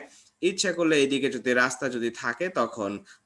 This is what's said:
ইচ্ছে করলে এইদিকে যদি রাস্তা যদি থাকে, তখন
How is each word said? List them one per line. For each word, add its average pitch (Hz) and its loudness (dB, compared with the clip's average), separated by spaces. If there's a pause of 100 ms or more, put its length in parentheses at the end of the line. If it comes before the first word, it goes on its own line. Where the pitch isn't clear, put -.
(420)
ইচ্ছে 190 0
করলে 165 4
এইদিকে 135 2
যদি 123 0
রাস্তা 131 2
যদি 117 -2
থাকে, 127 -4
তখন 107 -4 (220)